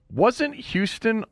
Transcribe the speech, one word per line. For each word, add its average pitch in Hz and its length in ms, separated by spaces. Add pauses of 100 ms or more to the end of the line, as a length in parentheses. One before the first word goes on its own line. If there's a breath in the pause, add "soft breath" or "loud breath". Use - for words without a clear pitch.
(140)
Wasn't 254 420
Houston 220 760